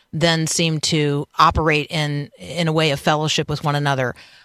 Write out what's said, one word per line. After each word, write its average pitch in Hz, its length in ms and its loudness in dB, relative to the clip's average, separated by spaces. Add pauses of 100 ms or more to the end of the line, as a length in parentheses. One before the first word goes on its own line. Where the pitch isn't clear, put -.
(120)
then 160 360 0
seem 160 320 0
to 147 480 0 (100)
operate 156 540 2
in, 147 480 -4
in 170 280 -4
a 156 60 0
way 160 160 2
of 143 100 0
fellowship 156 480 0
with 151 160 -6
one 147 120 0
another. 139 400 -2 (300)